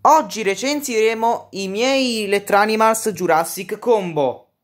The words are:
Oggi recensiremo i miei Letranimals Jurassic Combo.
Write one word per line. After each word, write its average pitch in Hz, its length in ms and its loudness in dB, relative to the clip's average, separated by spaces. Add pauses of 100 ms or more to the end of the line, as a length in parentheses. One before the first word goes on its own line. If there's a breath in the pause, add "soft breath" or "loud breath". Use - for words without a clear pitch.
Oggi 226 420 2
recensiremo 226 1080 -2
i 190 160 -6
miei 240 580 -2
Letranimals 214 840 2
Jurassic 170 680 -2
Combo. 170 840 -2